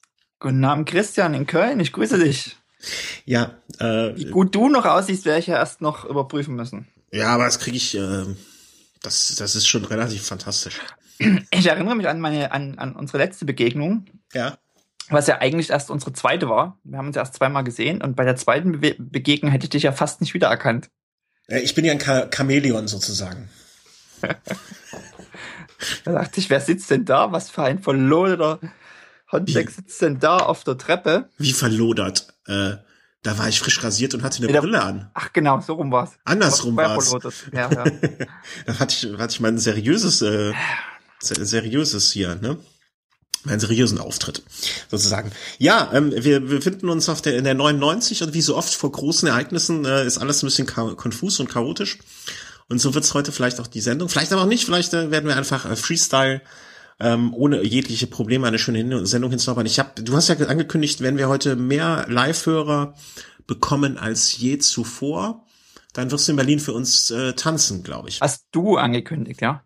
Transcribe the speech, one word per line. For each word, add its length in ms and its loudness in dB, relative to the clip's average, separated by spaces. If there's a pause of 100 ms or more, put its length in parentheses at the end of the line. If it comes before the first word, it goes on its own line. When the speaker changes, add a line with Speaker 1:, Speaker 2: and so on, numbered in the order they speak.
(400)
Speaker 1:
Guten 260 2
Abend, 220 2
Christian 460 0
in 140 -2
Köln. 320 2
Ich 140 0
grüße 260 2
dich. 360 0 (680)
Speaker 2:
Ja, 320 0 (220)
äh, 360 -2
Speaker 1:
Wie 100 -8
gut 280 2
du 160 4
noch 160 4
aussiehst, 400 2
werde 140 2
ich 80 -2
ja 80 -2
erst 260 -4
noch 240 -4
überprüfen 480 -4
müssen. 360 -10 (220)
Speaker 2:
Ja, 220 0
aber 120 4
das 120 0
krieg 160 -6
ich, 240 -4
äh, 280 -4 (760)
das, 340 -2
das 200 -4
ist 120 2
schon 160 2
relativ 380 -4
fantastisch. 580 -6 (720)
Speaker 1:
Ich 160 4
erinnere 280 2
mich 140 0
an 100 -2
meine, 320 -2
an, 280 -6
an 160 -8
unsere 240 -4
letzte 260 -2
Begegnung. 640 0 (260)
Speaker 2:
Ja. 240 -4 (520)
Speaker 1:
Was 180 4
ja 100 4
eigentlich 320 0
erst 220 -2
unsere 200 -8
zweite 380 0
war. 340 0
Wir 140 -12
haben 100 -6
uns 80 -8
erst 200 -4
zweimal 280 2
gesehen 380 -2
und 140 -2
bei 100 2
der 100 4
zweiten 460 0
Be-, 160 4
Begegnung 540 0
hätte 140 2
ich 40 -8
dich 140 2
ja 100 4
fast 280 -2
nicht 120 -2
wiedererkannt. 560 2 (580)
Speaker 2:
Ja, 120 -2
ich 160 -2
bin 100 4
ja 80 4
ein 60 0
Cha-, 360 2
Chamäleon 520 2
sozusagen. 600 -6 (720)
Speaker 1:
<laughs> 60 -2 (1800)
Da 100 -4
dachte 260 -2
ich, 100 -2
wer 100 4
sitzt 300 -2
denn 160 2
da? 260 4
Was 200 -4
für 120 -4
ein 160 0
verloderter 800 2 (720)
Honzek 380 0
Speaker 2:
Wie? 20 -16
Speaker 1:
sitzt 300 -16
denn 180 2
da 180 4
auf 260 0
der 160 -2
Treppe? 580 0
Speaker 2:
Wie 160 2
verlodert? 800 0 (140)
Äh, 260 -2 (480)
da 160 -2
war 100 0
ich 120 0
frisch 240 0
rasiert 320 -2
und 80 -4
hatte 160 -4
eine 80 0
Speaker 1:
Nee, 60 4
da 80 4
Speaker 2:
Brille 200 0
an. 320 -6
Speaker 1:
Ach 180 -8
genau, 300 2
so 140 -6
rum 160 -4
war's. 220 0 (120)
Speaker 2:
Andersrum 500 2
Speaker 1:
War 200 2
Speaker 2:
war's. 140 2
Speaker 1:
verlodert. 260 -4 (180)
Ja, 180 -2
ja. 140 0
Speaker 2:
<laughs> 800 -4
Da 140 -4
hatte 160 0 (120)
ich, 120 -8
hatte 140 -4
ich 80 -6
mein 160 2
seriöses, 640 2
äh, 320 0 (680)
se-, 260 0
seriöses 680 0
hier, 240 -2
ne? 220 -4 (880)
Meinen 140 0
seriösen 380 2
Auftritt, 440 -8 (480)
sozusagen. 420 -2 (260)
Ja, 360 4
ähm, 180 4
wir, 120 -2 (260)
wir 80 2
befinden 300 -2
uns 220 0
auf 120 -4
der, 160 0
in 60 0
der 120 2
neunundneunzig 680 2
und 100 -4
wie 80 0
so 140 2
oft 180 -2
vor 180 -2
großen 360 0
Ereignissen, 560 0
äh, 220 2
ist 120 0
alles 260 0
ein 40 0
bisschen 200 0
cha-, 280 -4
konfus 460 -4
und 80 -4
chaotisch. 480 -2 (720)
Und 100 0
so 140 2
wird's 200 2
heute 200 -2
vielleicht 260 0
auch 80 -10
die 140 -10
Sendung. 260 0
Vielleicht 240 0
aber 120 4
auch 40 4
nicht. 180 2
Vielleicht, 280 0
äh, 180 0
werden 160 0
wir 80 2
einfach, 340 -2
äh, 60 -2
Freestyle, 680 2 (580)
ähm, 340 2
ohne 300 2
jegliche 440 0
Probleme 400 -2
eine 120 2
schöne 180 0
Hin-, 280 -2
Sendung 260 0
hinzuarbeiten. 360 -2
Ich 120 0
hab, 180 -4
du 180 -2
hast 140 4
ja 60 4
ge-, 120 0
angekündigt, 540 0
wenn 160 2
wir 100 2
heute 300 2
mehr 500 0
Live-Hörer 880 0 (520)
bekommen 500 0
als 400 -2
je 220 0
zuvor, 840 -2 (460)
dann 200 -4
wirst 160 0
du 40 2
in 60 2
Berlin 240 4
für 100 -6
uns, 400 0
äh, 220 -2
tanzen, 500 0
glaub 240 -10
ich. 140 -10
Speaker 1:
Hast 320 0
du 240 4
angekündigt, 640 -2
ja? 240 -2